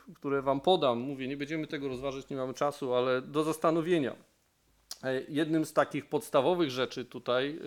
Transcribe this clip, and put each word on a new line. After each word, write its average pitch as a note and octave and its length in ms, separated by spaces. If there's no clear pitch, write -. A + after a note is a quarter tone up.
które C#3 280
wam C3+ 180
podam, D3 380
mówię, C3 300
nie C#3+ 80
będziemy D3 300
tego C#3+ 220
rozważać, C3 420
nie C#3+ 60
mamy C3 180
czasu, C#3 400
ale B2+ 280
do D3 220
zastanowienia. D#3+ 720
E, C3 240
jednym D#3 360
z - 80
takich C#3+ 360
podstawowych D3+ 600
rzeczy B2+ 340
tutaj, C3 640